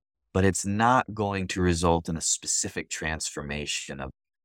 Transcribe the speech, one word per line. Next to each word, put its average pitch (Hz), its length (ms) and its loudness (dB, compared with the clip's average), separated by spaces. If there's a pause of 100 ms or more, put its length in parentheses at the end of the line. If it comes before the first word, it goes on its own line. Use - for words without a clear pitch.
(340)
but 95 100 4
it's 98 220 2
not 113 480 2
going 101 340 -2
to 92 140 -2
result 85 460 4
in 85 80 -2
a 78 40 -6
specific - 720 -2
transformation 73 1080 -6
of 67 100 -8 (340)